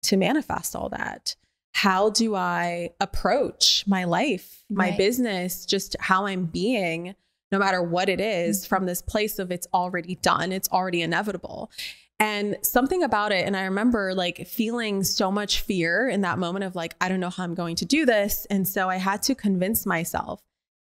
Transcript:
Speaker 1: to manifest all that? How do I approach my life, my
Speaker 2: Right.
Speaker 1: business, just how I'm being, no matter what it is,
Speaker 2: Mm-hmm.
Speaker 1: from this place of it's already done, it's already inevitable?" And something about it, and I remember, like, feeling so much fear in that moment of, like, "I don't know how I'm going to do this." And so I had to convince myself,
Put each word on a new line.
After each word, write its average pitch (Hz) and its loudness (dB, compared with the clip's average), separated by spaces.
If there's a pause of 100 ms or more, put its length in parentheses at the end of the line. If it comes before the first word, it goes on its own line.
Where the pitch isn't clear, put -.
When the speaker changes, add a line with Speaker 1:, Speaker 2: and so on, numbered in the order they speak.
Speaker 1:
to 202 4
manifest 208 -2
all - -6
that? - -8 (360)
How 196 4
do 214 0
I 175 -2 (100)
approach - 2
my 190 2
life, 180 -2
my 190 0
Speaker 2:
Right. 180 -2
Speaker 1:
business, 202 0
just - -2
how 190 2
I'm 185 -2
being, 175 -2 (380)
no 196 2
matter 190 2
what 175 0
it 180 0
is, 202 0
Speaker 2:
Mm-hmm. - -14
Speaker 1:
from 190 2
this 180 -4
place 208 0
of 185 -4
it's 180 -6
already 180 0
done, 170 2
it's 190 -4
already 180 0
inevitable?" 175 -4 (480)
And 208 0
something 269 2
about 214 2
it, 185 2
and 196 0
I 190 -2
remember, 202 2
like, 175 -2
feeling 214 -2
so 190 0
much 202 0
fear 185 0
in 196 0
that 180 0
moment 185 -2
of, 185 -8
like, 170 -6
"I 185 0
don't 190 0
know 180 -2
how 185 -8
I'm 175 -4
going 170 -4
to 185 -2
do 294 4
this." 208 2
And 190 2
so 185 0
I 185 0
had 196 0
to 269 2
convince 196 0
myself, - -4 (460)